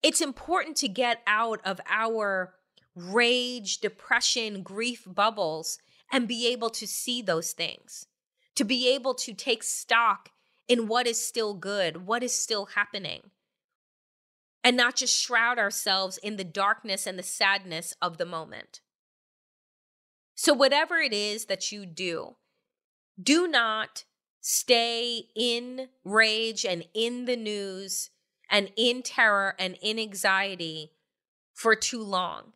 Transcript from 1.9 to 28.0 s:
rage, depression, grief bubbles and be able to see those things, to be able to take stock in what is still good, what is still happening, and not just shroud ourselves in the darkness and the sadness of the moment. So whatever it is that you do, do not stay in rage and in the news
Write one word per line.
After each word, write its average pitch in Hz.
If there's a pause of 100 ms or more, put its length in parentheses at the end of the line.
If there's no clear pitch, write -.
rage, 240
depression, 220
grief 226
bubbles 190 (340)
and 247
be 240
able 233
to 220
see 240
those 170
things, - (480)
to -
be 247
able 254
to 233
take 226
stock - (380)
in 233
what 240
is 233
still 220
good, 180
what 233
is 247
still 208
happening, 202 (1300)
and 247
not 247
just 254
shroud 240
ourselves 190
in 208
the 190
darkness 196
and 190
the 180
sadness 190
of 170
the 170
moment. - (1500)
So -
whatever 285
it 285
is 208
that 190
you 208
do, 170 (840)
do 294
not 226 (360)
stay 233 (100)
in 247 (160)
rage 220
and 180 (100)
in 240
the 247
news 196 (400)